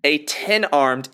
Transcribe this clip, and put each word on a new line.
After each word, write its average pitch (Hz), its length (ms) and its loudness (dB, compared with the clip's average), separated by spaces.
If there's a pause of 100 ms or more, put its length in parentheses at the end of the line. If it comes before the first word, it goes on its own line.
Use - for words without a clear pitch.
a 147 200 0
ten-armed, 135 880 0